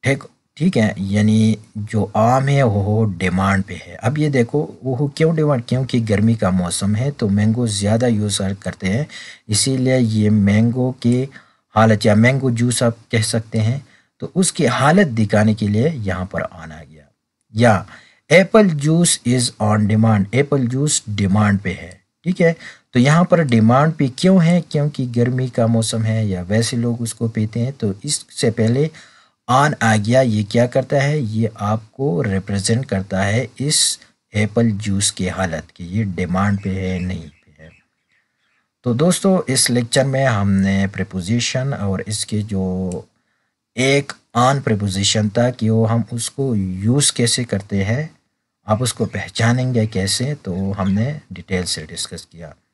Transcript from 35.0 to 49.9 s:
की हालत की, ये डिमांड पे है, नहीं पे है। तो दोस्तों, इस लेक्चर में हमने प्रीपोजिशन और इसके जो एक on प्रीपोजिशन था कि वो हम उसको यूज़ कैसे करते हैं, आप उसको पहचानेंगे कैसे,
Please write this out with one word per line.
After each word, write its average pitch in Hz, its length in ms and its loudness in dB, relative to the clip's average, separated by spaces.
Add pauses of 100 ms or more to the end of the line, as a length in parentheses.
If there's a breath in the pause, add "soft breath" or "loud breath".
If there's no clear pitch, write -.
की 92 160 -6
हालत 90 480 -6
की, 87 120 -16
ये 101 160 -2
डिमांड 95 600 -2
पे 101 60 -4
है, 92 300 -4
नहीं 87 300 -8
पे 78 340 -20
है। 80 80 -20 (1120)
तो 175 80 0
दोस्तों, 185 460 2 (100)
इस 131 200 0
लेक्चर 123 360 0
में 135 200 0
हमने 98 600 2
प्रीपोजिशन 117 840 -4
और 98 280 -4
इसके 107 420 -6
जो 92 640 -4 (680)
एक 139 380 0 (240)
on 139 240 2
प्रीपोजिशन 101 680 0
था 120 220 0
कि 113 180 -2
वो 113 160 2
हम 113 280 0
उसको 127 420 -4
यूज़ 101 580 0
कैसे 120 300 0
करते 98 400 -4
हैं, 127 260 -2 (580)
आप 107 140 0
उसको 120 240 -2
पहचानेंगे 117 840 0
कैसे, 110 480 -2